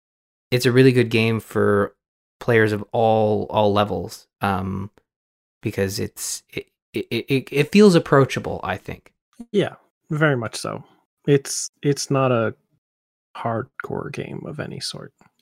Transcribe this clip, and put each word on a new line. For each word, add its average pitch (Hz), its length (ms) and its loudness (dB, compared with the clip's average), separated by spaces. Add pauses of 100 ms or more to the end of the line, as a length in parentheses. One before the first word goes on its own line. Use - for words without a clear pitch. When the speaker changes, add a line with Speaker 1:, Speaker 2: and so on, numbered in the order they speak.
(520)
Speaker 1:
it's 123 160 2
a 120 40 2
really 131 200 6
good 120 180 2
game 113 300 2
for 104 560 0 (440)
players 110 320 4
of 104 200 -4
all, 110 580 2
all 104 240 2
levels, 98 540 -2 (140)
um, 95 500 -4 (720)
because 101 360 -4
it's, - 520 -10
it, - 160 -12 (260)
it, 107 160 -6
it, 117 180 -6
it, 131 240 -2
it 143 200 -2
feels 202 240 8
approachable, 139 680 0
I 95 140 -4
think. - 360 -16 (380)
Speaker 2:
Yeah, 190 240 -2 (360)
very 147 260 2
much 113 180 -6
so. - 280 -8 (440)
It's, - 440 0 (100)
it's 143 300 -2
not 135 200 2
a 113 220 0 (800)
hardcore - 760 -8
game - 340 -12
of - 140 -12
any - 200 -12
sort. - 340 -14 (280)